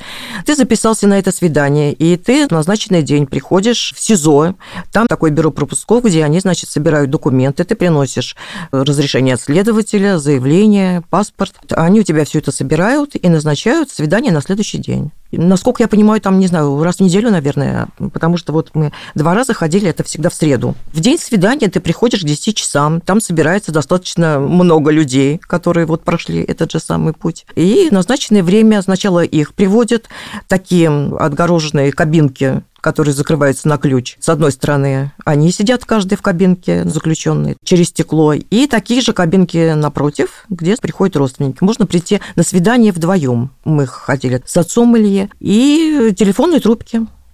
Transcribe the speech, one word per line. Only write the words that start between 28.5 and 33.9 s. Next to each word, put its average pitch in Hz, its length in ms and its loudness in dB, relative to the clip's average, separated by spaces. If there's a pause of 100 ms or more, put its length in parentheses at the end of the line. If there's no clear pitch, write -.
сначала 185 420 0
их 156 300 -2
приводят, 220 560 0 (400)
такие 180 400 2
отгороженные 147 1040 0
кабинки, 151 720 0 (180)
которые 156 320 0
закрываются 143 540 -2
на 147 100 2
ключ. 131 440 -2